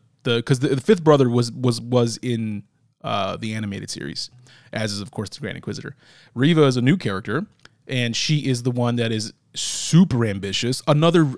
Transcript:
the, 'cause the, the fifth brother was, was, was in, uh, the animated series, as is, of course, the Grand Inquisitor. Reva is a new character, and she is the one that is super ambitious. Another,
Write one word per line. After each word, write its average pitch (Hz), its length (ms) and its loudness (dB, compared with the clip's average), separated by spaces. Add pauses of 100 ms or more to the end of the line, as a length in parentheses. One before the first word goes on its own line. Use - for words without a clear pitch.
(240)
the, 120 200 0
'cause 127 160 0
the, 143 100 0
the 135 120 0
fifth 185 220 4
brother 139 260 6
was, 120 220 0
was, 123 300 -2
was 120 400 0
in, 110 420 -4 (400)
uh, 98 340 -4
the 110 160 -8
animated 104 380 -8
series, - 400 -10 (420)
as 107 180 -4
is, 101 100 -8
of 98 100 -12
course, 104 180 -8
the - 100 -18
Grand 107 180 -8
Inquisitor. - 380 -12 (380)
Reva 156 300 4
is 131 140 4
a 120 40 0
new 147 160 4
character, 110 480 -4 (420)
and 120 280 -2
she 147 320 0
is 120 160 -2
the 127 80 -2
one 120 240 0
that 117 160 -2
is 110 200 -4 (220)
super 156 720 2
ambitious. 101 600 -4
Another, 160 400 4 (100)